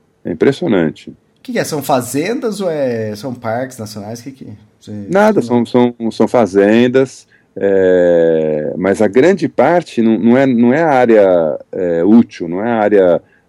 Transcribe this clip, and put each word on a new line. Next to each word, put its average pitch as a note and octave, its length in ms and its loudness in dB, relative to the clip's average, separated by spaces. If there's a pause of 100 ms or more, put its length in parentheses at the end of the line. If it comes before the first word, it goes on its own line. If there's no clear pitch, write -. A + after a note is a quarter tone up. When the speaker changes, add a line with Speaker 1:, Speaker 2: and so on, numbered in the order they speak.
(240)
Speaker 1:
É F2 80 -6
impressionante. G2+ 800 -2
Speaker 2:
O - 320 -20
que C4 100 -14
que A#3 60 -4
é? D3 60 -4
São D3 180 -6
fazendas D#3+ 800 -4
ou F#3 100 -4
é, A#2 460 -4
são B2 180 -10
parques A#2+ 420 -8
nacionais? G#2+ 440 -14
O - 40 -20
que C#3 80 -14
que - 160 -20 (320)
você - 120 -18 (180)
Speaker 1:
Nada, G3+ 300 2
Speaker 2:
não A#2+ 240 -2
Speaker 1:
são, - 20 -4
são, A#2+ 440 -2
são G#2+ 180 0
fazendas, A#2 1000 2 (300)
é... F2 1200 2
mas F#2 260 0
a G#2+ 60 2
grande D3+ 400 2
parte D#3+ 540 0
não, A2+ 160 2
não A#2 180 2
é, C3+ 100 4
não A#2+ 260 2
é D3+ 100 0
a E3+ 80 0
área, G2+ 680 4 (140)
é, E2+ 320 -2
útil, A2 440 2
não F2+ 160 -6
é A#2+ 60 -4
a A#2 60 -2
área, G2+ 460 2 (260)